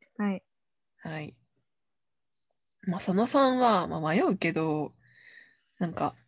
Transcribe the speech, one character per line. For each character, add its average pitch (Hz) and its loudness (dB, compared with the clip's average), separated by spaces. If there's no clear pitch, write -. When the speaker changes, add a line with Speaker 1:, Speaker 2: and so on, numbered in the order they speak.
Speaker 1:
は 202 -2
い。 185 -8
Speaker 2:
は 156 -10
い。 151 -14
ま 180 -2
あ、 190 -8
そ 190 -2
の 208 2
三 269 4
は、 214 4
ま 165 -6
あ、 160 -4
迷 156 2
う 302 2
け 165 0
ど、 151 -2
な 175 -2
ん 165 -8
か、 - -4